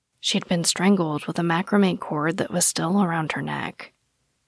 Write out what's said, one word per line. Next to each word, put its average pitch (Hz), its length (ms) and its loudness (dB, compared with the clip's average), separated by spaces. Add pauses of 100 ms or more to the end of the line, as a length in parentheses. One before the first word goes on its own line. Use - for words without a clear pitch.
(220)
She - 160 -2
had - 100 -4
been 170 160 0
strangled 170 600 2
with - 120 -4
a 175 40 -2
macrame 180 580 2
cord 160 380 -2
that - 140 -4
was 175 140 0
still 180 380 2
around 165 300 0
her 143 80 -4
neck. - 500 -8 (560)